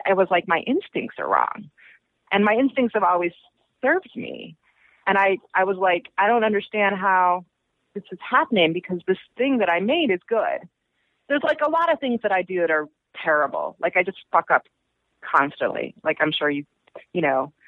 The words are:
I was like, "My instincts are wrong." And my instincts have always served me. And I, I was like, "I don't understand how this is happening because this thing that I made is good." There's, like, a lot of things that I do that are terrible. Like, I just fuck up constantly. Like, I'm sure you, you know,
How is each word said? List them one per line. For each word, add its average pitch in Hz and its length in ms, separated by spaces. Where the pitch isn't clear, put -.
I 190 80
was 185 160
like, 175 180
"My 170 200
instincts - 520
are 69 100
wrong." - 400
And 202 120
my 208 100
instincts 247 400
have 208 100
always 175 280
served 330 340
me. - 400
And 196 120
I, 196 200
I 185 100
was 185 140
like, 185 300
"I 196 100
don't 233 160
understand 208 540
how 185 480
this 202 180
is 185 160
happening 220 460
because 180 340
this 185 100
thing 262 220
that 190 100
I 170 100
made 262 320
is 180 160
good." 175 400
There's, 285 140
like, 302 220
a 294 40
lot 330 220
of 302 80
things 240 240
that 202 100
I 185 80
do 180 200
that 165 100
are 151 180
terrible. 147 560
Like, 175 160
I 180 80
just 190 140
fuck 170 200
up 151 160
constantly. 139 800
Like, 156 160
I'm 156 180
sure 147 120
you, 147 160
you 180 80
know, 139 320